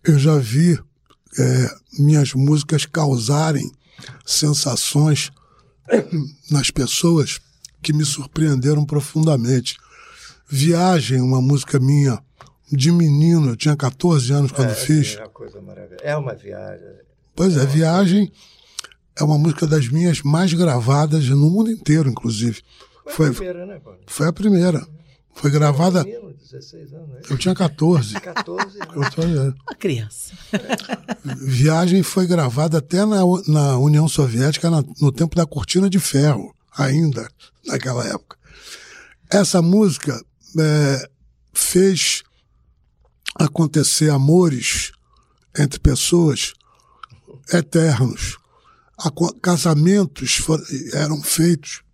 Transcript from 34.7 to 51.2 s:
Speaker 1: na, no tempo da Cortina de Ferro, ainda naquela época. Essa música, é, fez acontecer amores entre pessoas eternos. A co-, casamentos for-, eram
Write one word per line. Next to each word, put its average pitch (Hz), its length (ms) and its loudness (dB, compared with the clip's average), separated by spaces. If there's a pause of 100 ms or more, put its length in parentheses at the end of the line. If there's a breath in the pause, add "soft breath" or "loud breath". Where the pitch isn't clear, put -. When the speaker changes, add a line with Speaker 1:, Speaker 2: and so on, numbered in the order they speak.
Speaker 1:
na, 156 140 0 (160)
no 143 100 4
tempo - 240 -4
da 165 120 2
Cortina 180 420 -2
de 185 100 0
Ferro, 143 560 0 (220)
ainda 139 520 0 (380 soft breath)
naquela 127 400 -6
época. - 300 -10 (920 loud breath)
Essa 185 320 2
música, 170 600 2 (360)
é, 151 500 0 (460)
fez - 680 0 (1120)
acontecer 156 760 2
amores 143 840 2 (680)
entre 143 220 -2
pessoas 151 720 0 (1000 loud breath)
eternos. 160 840 0 (600 soft breath)
A 160 120 -4
co-, - 300 -2
casamentos 170 960 0
for-, 156 260 -2 (300)
eram 147 300 -4